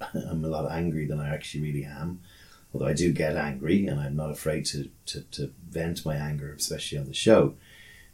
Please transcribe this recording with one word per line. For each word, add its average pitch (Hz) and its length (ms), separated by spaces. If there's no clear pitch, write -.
<laughs> - 120
I'm 82 300
a 80 60
lot 76 220
angry 80 340
than 73 140
I 73 140
actually 76 300
really 71 220
am. 78 360
Although - 140
I 76 60
do 82 200
get 78 240
angry 76 500
and 71 140
I'm 69 160
not 76 140
afraid 78 360
to, 69 220
to, - 160
to - 300
vent 82 360
my 78 100
anger, 73 380
especially - 440
on 71 100
the 69 60
show. - 400